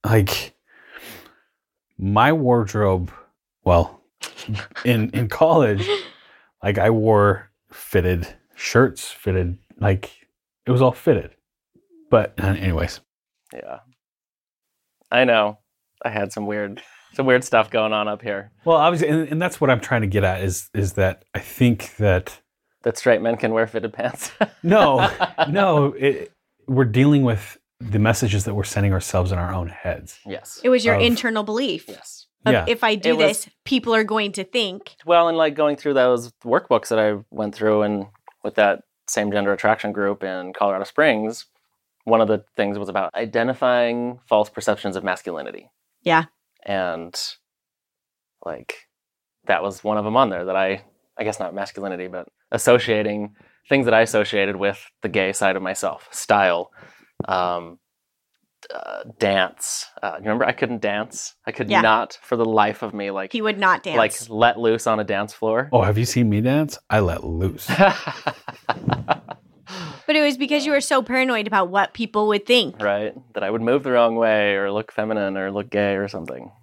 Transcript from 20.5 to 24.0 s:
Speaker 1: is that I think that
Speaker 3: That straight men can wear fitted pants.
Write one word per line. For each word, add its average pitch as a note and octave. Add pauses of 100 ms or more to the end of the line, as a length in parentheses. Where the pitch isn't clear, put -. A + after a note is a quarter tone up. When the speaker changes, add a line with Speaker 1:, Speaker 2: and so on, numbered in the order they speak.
Speaker 1:
is G2
that F#2 (100)
I G2+
think -
that F#2 (440)
Speaker 3:
That A#2
straight A#2
men A#2
can A2
wear A2+
fitted A2+
pants. - (160)